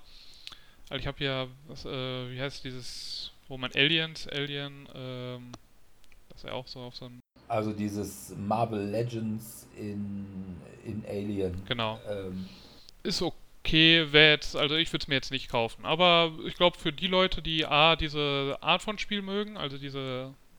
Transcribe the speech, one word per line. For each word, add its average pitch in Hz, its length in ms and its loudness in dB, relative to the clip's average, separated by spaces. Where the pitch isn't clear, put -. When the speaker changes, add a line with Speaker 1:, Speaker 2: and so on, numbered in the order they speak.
Speaker 1:
Also 139 100 -4
ich 127 80 -6
hab 139 100 -6
hier, 131 300 -2
was, 127 200 -14
äh, 127 440 -6
wie 127 100 -8
heißt 139 220 -6
dieses, - 680 -10
wo 135 80 -10
man 127 180 -6
Aliens, 160 540 2
Alien, 143 640 -6
ähm, 127 560 -10
das - 160 -16
ist - 40 -10
ja - 40 -8
auch 127 160 -8
so 131 120 -14
auf 123 140 -14
so 131 120 -14
einem 123 140 -16
Speaker 2:
Also 107 240 0
dieses 101 640 -4
Marvel 104 540 0
Legends 110 760 -4
in, 98 800 -8
in 107 240 -6
Alien. 98 580 -2
Speaker 1:
Genau. 110 320 -2
Speaker 2:
Ähm. 95 400 -6
Speaker 1:
Ist 196 200 -2
okay, 160 920 4
wär 151 200 12
jetzt, - 240 0
also 147 200 2
ich 165 160 0
würd's - 160 -2
mir 143 60 0
jetzt 131 160 0
nicht 135 180 -6
kaufen. 117 380 -2
Aber 170 460 6
ich - 80 -6
glaub, 180 220 6
für 165 160 -2
die 156 140 -4
Leute, 185 340 4
die 160 240 0
A, 151 320 8
diese 143 640 0
Art 170 220 2
von 208 160 -6
Spiel 202 240 -4
mögen, 208 340 -4
also 143 220 -6
diese, 135 560 -6